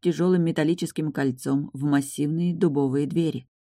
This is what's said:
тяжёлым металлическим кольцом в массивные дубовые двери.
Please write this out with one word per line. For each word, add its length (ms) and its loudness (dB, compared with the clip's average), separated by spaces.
тяжёлым 420 2
металлическим 680 0
кольцом 640 -2
в 100 -6
массивные 680 0
дубовые 520 2
двери. 400 -2